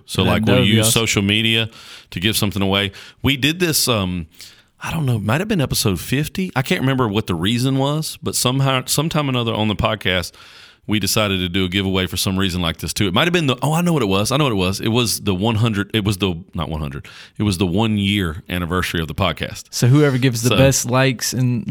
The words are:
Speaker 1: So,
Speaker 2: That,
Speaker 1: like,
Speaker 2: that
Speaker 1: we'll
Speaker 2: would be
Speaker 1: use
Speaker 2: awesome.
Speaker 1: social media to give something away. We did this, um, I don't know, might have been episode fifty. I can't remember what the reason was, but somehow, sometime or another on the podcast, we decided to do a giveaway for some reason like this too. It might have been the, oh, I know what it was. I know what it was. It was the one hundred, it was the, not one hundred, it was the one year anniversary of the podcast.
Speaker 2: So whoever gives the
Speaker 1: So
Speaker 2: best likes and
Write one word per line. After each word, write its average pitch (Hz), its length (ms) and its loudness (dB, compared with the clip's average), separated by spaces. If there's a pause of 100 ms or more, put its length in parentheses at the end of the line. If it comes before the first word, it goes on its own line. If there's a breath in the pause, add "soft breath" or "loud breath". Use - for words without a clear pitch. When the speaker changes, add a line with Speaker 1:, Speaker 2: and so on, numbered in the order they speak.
Speaker 1:
So, - 200 0
Speaker 2:
That, 90 60 4
Speaker 1:
like, 90 160 2
Speaker 2:
that 120 60 4
Speaker 1:
we'll 127 100 6
Speaker 2:
would 120 40 2
be 104 60 2
Speaker 1:
use 110 160 4
Speaker 2:
awesome. 117 140 2
Speaker 1:
social 110 200 0
media 110 480 2 (400 loud breath)
to - 80 -8
give 101 180 0
something 101 260 0
away. 98 280 2 (320 loud breath)
We 135 140 2
did 151 240 0
this, 165 260 0
um, 92 400 0 (540 loud breath)
I - 100 -10
don't 160 160 -2
know, 117 140 0
might 110 200 0
have 214 80 -4
been 208 120 0
episode 101 400 0
fifty. 151 560 -4
I 131 60 0
can't - 180 -2
remember 131 260 0
what 107 220 -2
the 90 80 -2
reason 120 420 0
was, 147 420 -2
but 98 140 -6
somehow, 131 520 0
sometime 151 420 -2
or - 20 -2
another 117 240 -2
on 107 140 0
the 101 80 0
podcast, 104 560 0 (520 loud breath)
we 107 140 0
decided 98 400 0
to 90 100 -2
do 92 160 0
a 90 40 -2
giveaway 92 400 0
for - 80 -6
some 95 200 -2
reason 92 240 0
like 82 180 -2
this 82 140 -8
too. 104 140 0
It 87 80 -2
might 151 140 2
have 175 40 -2
been 170 140 2
the, 123 160 2
oh, 143 100 0
I 170 100 2
know 175 100 2
what 147 100 2
it 104 60 0
was. 98 240 0
I 131 40 0
know 156 60 2
what 131 100 2
it 101 40 0
was. 95 240 0
It - 80 -2
was 113 320 0
the 101 120 -2
one 104 220 0
hundred, 104 400 0
it 110 100 2
was 98 140 0
the, 92 160 0 (200)
not 82 160 -4
one 78 100 -4
hundred, 69 260 -8 (320 loud breath)
it 107 60 0
was 95 140 0
the 95 80 2
one 107 320 2
year 98 500 0
anniversary 90 520 -2
of 80 60 -2
the 78 80 -8
podcast. - 560 -2
Speaker 2:
So - 160 0
whoever 139 320 6
gives 120 240 2
the 123 60 2
Speaker 1:
So - 80 2
Speaker 2:
best 131 340 4
likes 131 420 0
and 123 380 0